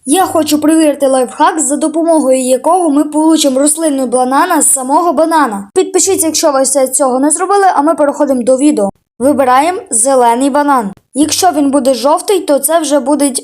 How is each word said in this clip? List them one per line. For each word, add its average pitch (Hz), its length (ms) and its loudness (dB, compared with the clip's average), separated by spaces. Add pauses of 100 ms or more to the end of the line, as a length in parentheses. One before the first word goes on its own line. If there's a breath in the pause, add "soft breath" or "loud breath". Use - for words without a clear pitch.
Я 349 200 0
хочу 302 360 -2
перевірити 302 460 2
лайфхак, 277 520 0
за 294 160 -2
допомогою 302 640 0
якого 285 500 0
ми 294 140 0
получимо 302 560 0
рослинну 294 480 -2
банана 269 540 0
з - 120 -2
самого 294 400 0
банана. 285 640 -2
Підпишіться, 370 520 0
якщо 302 240 0
ви 269 140 0
ще 262 220 0
цього 262 320 0
не 294 120 2
зробили, 381 340 0 (100)
а 277 60 0
ми 320 140 2
переходимо 277 480 0
до 254 140 0
відео. 269 320 0 (300)
Вибираємо 277 720 2
зелений 262 600 2
банан. 262 440 0 (200)
Якщо 311 380 0
він 277 200 0
буде 269 220 0
жовтий, 330 460 0
то 285 200 0
це 320 200 0
вже 285 200 0
буде 269 340 0 (100)